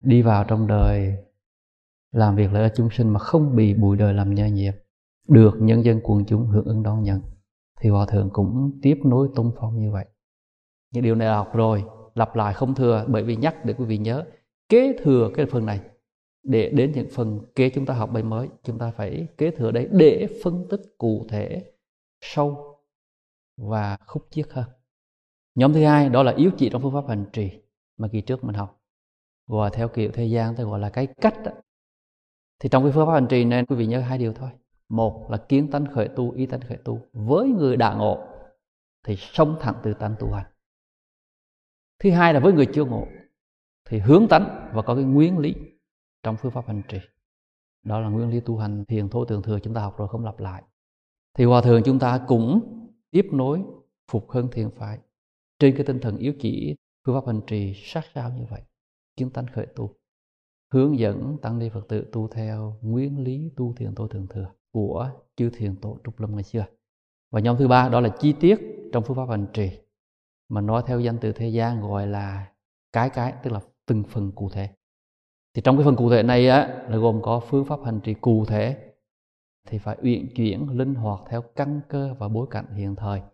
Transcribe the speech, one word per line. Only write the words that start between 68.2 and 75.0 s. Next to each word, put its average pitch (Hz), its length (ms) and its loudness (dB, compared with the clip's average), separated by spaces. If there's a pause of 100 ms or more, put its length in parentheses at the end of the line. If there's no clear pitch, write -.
tiết 196 200 6 (340)
trong 117 100 -2
phương 127 140 -6
pháp 127 120 -8
hành 104 240 -4
trì, 98 260 -4 (720)
mà 107 120 -4
nói 110 240 0
theo 123 140 -2
danh 117 220 -2
từ 110 100 -2
thế 113 180 -6
gian 113 320 -2
gọi 101 260 -6
là 98 440 -8 (420)
cái 120 160 0
cái, 127 240 -6 (100)
tức 123 100 -6
là 101 60 -6 (280)
từng 110 160 0
phần 101 280 -6
cụ 98 180 -8
thể. 98 200 -8 (840)